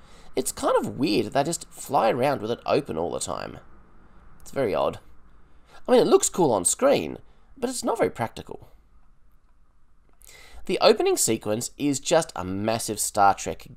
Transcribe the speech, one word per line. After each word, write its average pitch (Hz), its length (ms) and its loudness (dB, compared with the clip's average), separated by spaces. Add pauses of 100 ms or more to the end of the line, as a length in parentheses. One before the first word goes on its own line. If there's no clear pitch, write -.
(360)
It's - 160 -4
kind 508 240 0
of 156 220 -2
weird 139 300 0
that - 60 -12
they 139 100 2
just - 280 -6
fly - 380 0
around 131 320 0
with 110 100 -4
it - 140 -4
open 139 320 0
all 82 140 -2
the 65 100 -4
time. 52 380 -8 (800)
It's - 100 -14
very 110 240 0
odd. 71 240 -2 (880)
I 233 40 2
mean, 247 100 8
it 165 60 4
looks 370 200 4
cool 160 240 2
on 98 140 2
screen, 117 540 2 (360)
but 254 140 -6
it's 240 160 -6
not 415 140 -2
very 113 100 2
practical. - 580 -8 (2000)
The - 160 -2
opening 349 340 4
sequence 113 640 -2
is 139 240 -2
just 160 340 2
a 90 80 -6
massive 104 560 -4
Star 98 340 4
Trek - 440 -6